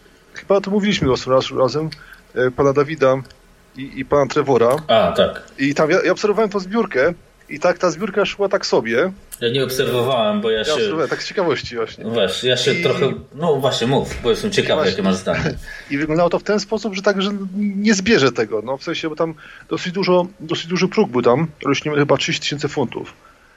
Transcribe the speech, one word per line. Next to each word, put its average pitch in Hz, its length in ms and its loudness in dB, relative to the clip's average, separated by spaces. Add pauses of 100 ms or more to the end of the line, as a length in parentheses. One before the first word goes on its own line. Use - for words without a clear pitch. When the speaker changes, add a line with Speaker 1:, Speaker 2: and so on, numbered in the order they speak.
(340)
Speaker 1:
Chyba - 260 0
to 196 100 -4
mówiliśmy 196 400 0
raz, 127 160 -2
raz, 127 320 2
razem, 135 320 0 (440)
e, 156 160 2
pana 139 220 2
Dawida 139 440 2 (600)
i, 131 200 -12
i 131 80 -6
pana 143 220 2
Trevora. 123 500 2 (120)
Speaker 2:
A, - 240 4
tak. - 300 0 (160)
Speaker 1:
I 143 160 0
tam 156 160 2
ja, 185 140 4
ja - 80 2
obserwowałem 208 380 0
tą 202 100 -4
zbiórkę 185 540 0 (340)
i 147 120 -14
tak 180 180 2
ta 180 120 2
zbiórka 190 340 -2
szła 196 240 -2
tak 190 180 -2
sobie. 135 460 0 (280)
Speaker 2:
Ja 120 120 -2
nie 135 120 0
obserwowałem, 120 760 0
bo 113 100 0
ja 110 80 0
Speaker 1:
Ja 107 60 -4
Speaker 2:
się 151 80 0
Speaker 1:
obserwowałem, 131 380 -2
tak 156 120 -6
z - 60 -10
ciekawości 143 480 -2
właśnie. - 280 -6
Speaker 2:
Właśnie, 113 460 -2
ja 123 60 2
się 135 180 2
Speaker 1:
I - 80 -2
Speaker 2:
trochę, 127 300 0 (220)
no 151 220 0
właśnie, 131 300 0
mów, 123 360 0
bo 120 80 2
jestem 107 200 -2
ciekawy, 113 240 0
Speaker 1:
Właśnie. 147 160 2
Speaker 2:
jakie 101 120 -2
masz 95 120 2
zdanie. 92 400 -2 (180)
Speaker 1:
<laughs> - 180 -18
I 143 80 -2
wyglądało 160 320 2
to 180 80 2
w - 40 -6
ten 208 180 0
sposób, 214 340 -4
że 196 80 -6
tak, 196 200 2
że 202 80 0 (260)
nie 208 380 2
zbierze 190 380 4
tego, 107 320 -2
no, 131 120 -4
w - 60 -16
sensie, 165 260 -6
bo 151 80 -6
tam 165 180 -2 (340)
dosyć 170 240 -4
dużo, 180 340 2 (140)
dosyć 160 260 -6
duży 180 220 0
próg 202 220 0
był 123 120 2
tam, 123 240 4 (180)
rośnie 143 300 -2
chyba 143 220 4
trzydzieści - 260 -4
tysięcy 147 260 -4
funtów, 123 440 -6 (440)